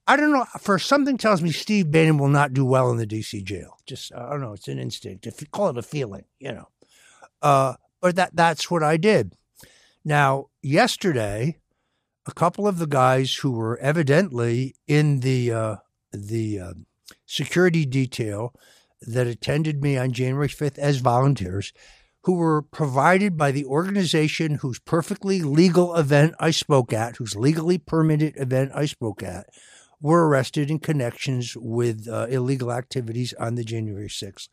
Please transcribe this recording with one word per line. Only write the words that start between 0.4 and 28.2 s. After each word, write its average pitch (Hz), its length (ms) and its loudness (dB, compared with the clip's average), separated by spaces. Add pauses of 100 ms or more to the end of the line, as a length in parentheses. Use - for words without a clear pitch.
for 196 180 2
something 277 380 2
tells 208 240 2
me 170 120 0
Steve 196 380 0
Bannon 160 280 6
will 139 100 2
not 143 240 4
do 131 140 2
well 127 240 4
in 117 80 0
the 113 80 -4
D 107 160 -6
C - 200 -10
jail. 95 440 -12
Just, - 280 -16
I 123 140 -12
don't 143 140 -6
know, 113 100 -8
it's 101 160 -16
an 135 100 -8
instinct. 107 480 -10
If - 140 -12
you 151 60 -14
call 196 240 -2
it 123 80 -6
a 117 40 -6
feeling, 107 420 -8 (140)
you 139 140 -12
know. - 160 -16 (720)
Uh, 135 360 2 (260)
but 180 140 2
that, 180 200 -2
that's 165 340 0
what 170 120 0
I 156 160 2
did. 160 340 2 (720)
Now, 139 440 2 (140)
yesterday, 135 920 0 (720)
a - 40 -12
couple 180 340 0
of 196 120 -2
the 165 100 -4
guys 131 480 2
who 139 160 -2
were 113 260 -4
evidently 131 960 0 (140)
in 147 320 2
the, 123 320 0
uh, 110 240 -4 (360)
the, 107 460 -6
uh, 90 140 -12 (520)
security 165 640 0
detail 120 640 -4 (480)
that 120 280 -2
attended 147 520 -4
me 143 160 0
on 127 140 -2
January 131 380 -2
fifth - 280 -6
as 143 200 0
volunteers, 120 760 0 (500)
who 180 100 0
were 160 300 2
provided 156 720 2
by 143 160 2
the 139 120 -2
organization 160 920 0
whose 123 240 -6
perfectly 190 600 -2
legal 170 540 4
event 147 460 4
I 160 100 2
spoke 135 420 2
at, 117 240 -4
whose 104 200 -8
legally 160 420 0
permitted 156 580 0